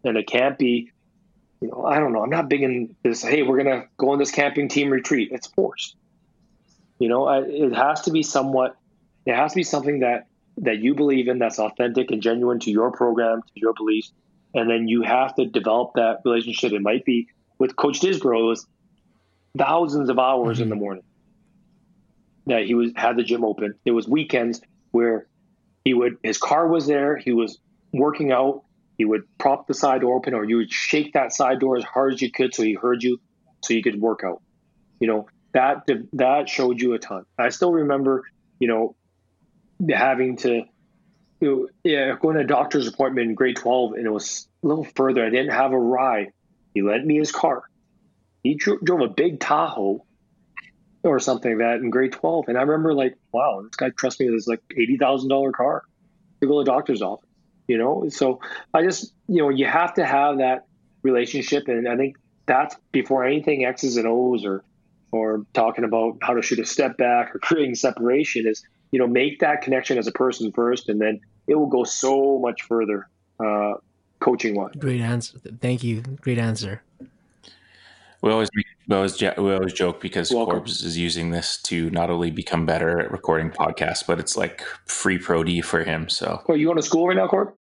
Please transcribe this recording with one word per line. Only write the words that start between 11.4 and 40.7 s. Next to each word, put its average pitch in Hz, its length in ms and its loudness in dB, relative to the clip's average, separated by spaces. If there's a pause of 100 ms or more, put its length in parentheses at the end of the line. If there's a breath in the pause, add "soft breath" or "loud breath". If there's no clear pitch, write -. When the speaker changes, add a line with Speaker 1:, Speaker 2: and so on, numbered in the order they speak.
Speaker 1:
authentic 120 520 -2
and 107 100 -2
genuine 120 400 0
to 113 100 -4
your 113 200 2
program, 117 500 0
to - 140 -20
your 113 180 0
beliefs. 110 400 -2 (400)
And 117 160 0
then 113 180 0
you 117 140 2
have 127 340 0
to 131 100 2
develop 113 500 0
that 113 280 2
relationship. 117 480 0
It 104 100 -2
might 104 220 0
be 120 240 0 (320)
with 131 160 0
Coach 143 240 0
Disbro, 139 400 2
it 113 40 2
was 117 220 0 (920)
thousands 147 520 2
of 127 100 0
hours 123 420 0
in 117 40 -2
Speaker 2:
Mm-hmm. 110 40 -4
Speaker 1:
the 107 80 -4
morning 98 260 -8 (1400)
that 117 180 2
he 113 100 2
was, 117 200 2
had 117 220 0
the 120 60 0
gym 120 200 0
open. 107 400 -2
There 123 100 2
was 113 140 0
weekends 123 540 0 (300)
where 117 340 0 (580)
he 131 100 2
would, 120 300 2
his 110 140 -2
car 160 300 2
was 160 200 2
there, 143 300 2
he - 160 -2
was 113 260 0 (320)
working 147 400 0
out, 135 320 2 (340)
he 113 80 0
would 107 180 0 (140)
prop 139 300 2
the 147 60 -2
side 131 280 2
door 123 160 2
open, 127 160 -2
or 107 120 -2
you 113 120 2
would 113 140 0
shake 151 420 -2
that 131 200 0
side 131 260 0
door 131 180 2
as 117 60 -2
hard 135 300 0
as 123 80 -6
you 123 100 -2
could 127 240 -2
so 120 80 -2
he 110 100 0
heard 117 300 -2
you, 123 160 0 (420)
so - 120 -2
you 110 100 0
could 104 160 0
work 110 260 0
out. 90 160 -6 (580)
You 117 80 2
know, 107 200 0 (260)
that, 135 340 2 (260)
that 139 360 2
showed 123 320 0
you 123 120 2
a 113 60 -2
ton. - 260 -10 (120)
I 120 120 0
still 175 220 2
remember, 139 520 2 (360)
you 123 80 2
know, 113 280 0 (960)
having 127 440 2
to, 117 260 0 (760)